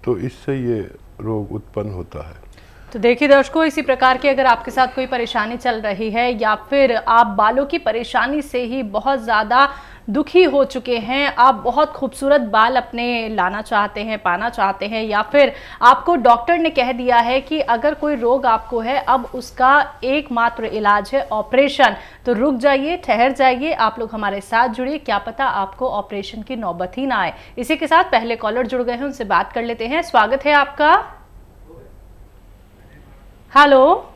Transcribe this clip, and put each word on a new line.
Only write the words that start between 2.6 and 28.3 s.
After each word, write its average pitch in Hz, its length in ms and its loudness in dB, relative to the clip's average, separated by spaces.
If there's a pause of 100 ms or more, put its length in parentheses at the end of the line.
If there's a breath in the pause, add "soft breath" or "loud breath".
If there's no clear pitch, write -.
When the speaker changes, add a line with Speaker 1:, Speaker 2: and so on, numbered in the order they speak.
Speaker 2:
तो 233 60 -10
देखिए 240 280 2
दर्शकों, 277 380 4
इसी 311 160 -2
प्रकार 262 360 2
की 277 100 -2
अगर 269 180 0
आपके 240 260 2
साथ 254 160 0
कोई 254 180 -6
परेशानी 240 520 -4
चल 226 240 -4
रही 214 300 -6
है 240 280 -2
या 214 160 0
फिर 262 400 0
आप 226 320 4
बालों 214 380 2
की 311 120 -4
परेशानी 240 640 -2
से 254 220 -6
ही 247 200 -6
बहुत 220 360 -2
ज़्यादा 226 500 2 (400 loud breath)
दुखी 302 340 2
हो 277 220 4
चुके 254 320 -6
हैं, 269 380 -2
आप 254 200 6
बहुत 247 360 0
खूबसूरत 277 500 0
बाल 220 340 2
अपने 240 540 -4
लाना 202 320 -2
चाहते 214 420 -2
हैं, 220 160 -6
पाना 196 300 -2
चाहते 196 380 -2
हैं, 220 180 -4
या 208 160 -2
फिर 277 320 4 (280 loud breath)
आपको 262 340 6
डॉक्टर 240 420 4
ने 330 120 0
कह 254 220 0
दिया 247 260 0
है 247 240 2
कि 311 180 -6
अगर 285 340 0
कोई 294 220 -2
रोग 254 300 0
आपको 226 340 0
है, 247 200 -2
अब 247 260 0 (100)
उसका 262 680 0
एकमात्र 233 600 -2
इलाज 208 480 0
है 269 140 -2
ऑपरेशन, 254 680 2 (300 loud breath)
तो 247 80 0
रुक 262 220 0
जाइए, 277 420 0
ठहर 254 340 0
जाइए, 262 420 0
आप 220 260 -2
लोग 220 120 -8
हमारे 202 300 -6
साथ 226 280 0
जुड़िए, 254 280 -6
क्या 220 200 -4
पता 226 280 -6
आपको 202 440 -4
ऑपरेशन 202 520 -10
की 254 140 -10
नौबत 180 420 -8
ही 262 80 -4
ना 254 100 -2
आए। 185 180 -2 (240 loud breath)
इसी 277 200 -4
के 311 100 -6
साथ 330 160 4
पहले 233 320 -2